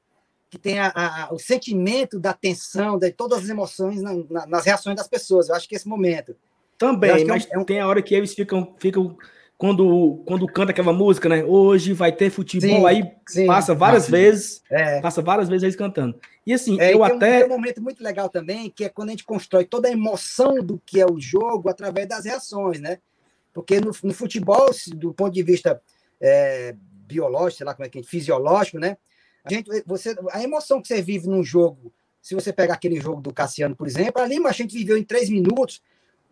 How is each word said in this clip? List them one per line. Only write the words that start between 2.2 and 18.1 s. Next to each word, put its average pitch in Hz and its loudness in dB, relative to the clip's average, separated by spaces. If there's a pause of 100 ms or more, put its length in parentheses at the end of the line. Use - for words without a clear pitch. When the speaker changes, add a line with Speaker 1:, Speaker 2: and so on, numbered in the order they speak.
Speaker 1:
tensão, 196 -4
de 175 0
todas 233 -4
as 202 -8
emoções 202 -6
na, 202 -8 (160)
na, 160 -8
nas 165 -4
reações 196 0
das 196 -8
pessoas. 185 0
Eu 165 0
acho - -6
que 214 -12
esse 202 -12
momento. 175 -4 (420)
Speaker 2:
Também, 214 2
Speaker 1:
Eu - 6
acho 156 4
que 160 0
é - 2
um, - 2
Speaker 2:
mas 220 -6
Speaker 1:
é 185 -4
um 196 -2
Speaker 2:
tem 190 -2
a 196 -2
hora 196 2
que 196 -2
eles 196 0
ficam, 190 -4
ficam 185 -2 (400)
quando, 180 4
quando 185 -2
canta 190 0
aquela 180 2
música, 185 4
né? 160 2
"Hoje 190 4
vai 170 2
ter 185 0
futebol", 185 -2
Speaker 1:
Sim, 196 6
Speaker 2:
aí 185 4 (160)
Speaker 1:
sim. 185 0
Speaker 2:
passa 180 4
várias 190 6
Speaker 3:
Ah, - -6
sim. - -6
Speaker 2:
vezes, 196 4
Speaker 1:
É. 147 0
Speaker 2:
passa 170 -4
várias 180 0
vezes 180 0
eles 190 0
cantando. 160 -4 (300)
E 226 0
assim, 233 0
Speaker 1:
É, 180 6
e - 8
Speaker 2:
eu 220 8
Speaker 1:
tem - 8
um, - 6 (120)
Speaker 2:
até 240 4
Speaker 1:
tem 254 8
um - -6
momento 240 -6
muito 247 -10
legal 196 -6